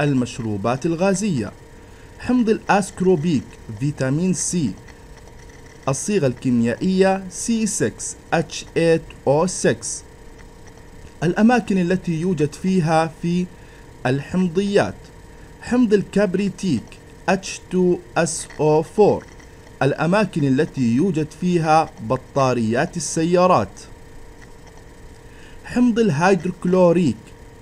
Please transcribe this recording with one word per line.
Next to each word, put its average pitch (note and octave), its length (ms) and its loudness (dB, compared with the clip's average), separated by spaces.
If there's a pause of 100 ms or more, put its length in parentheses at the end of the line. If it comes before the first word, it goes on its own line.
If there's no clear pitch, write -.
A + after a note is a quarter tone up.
المشروبات A#2+ 880 -2
الغازية. F3 640 -2 (640)
حمض B3 300 0
الأسكروبيك F3+ 960 0 (360)
فيتامين D3 520 0
سي، D3 400 -2 (1160)
الصيغة D3 380 0
الكيميائية F#3 1040 2
سي A3 360 -2
سكس - 500 -4 (160)
اتش - 320 -2 (120)
ايت E3 260 2 (240)
او D3+ 200 2
سكس. - 560 -4 (1200)
الأماكن A3 560 2
التي F3 420 0
يوجد D3+ 320 0
فيها D#3+ 600 0 (100)
في F3 240 0 (600)
الحمضيات: E3+ 880 0 (680)
حمض A3+ 320 2
الكبريتيك F#3+ 880 0 (460)
اتش F#3+ 320 -4 (100)
تو F3+ 280 2 (180)
اس E3 320 -2 (120)
او D3+ 220 2
فور، F#3+ 420 2 (580)
الأماكن D#3+ 640 0
التي C3 500 0
يوجد D#3 320 0 (140)
فيها D#3+ 500 2 (180)
بطاريات B2+ 880 -2
السيارات. E3+ 840 0 (1800)
حمض A#3+ 340 0
الهيدروكلوريك، F3+ 1200 2 (460)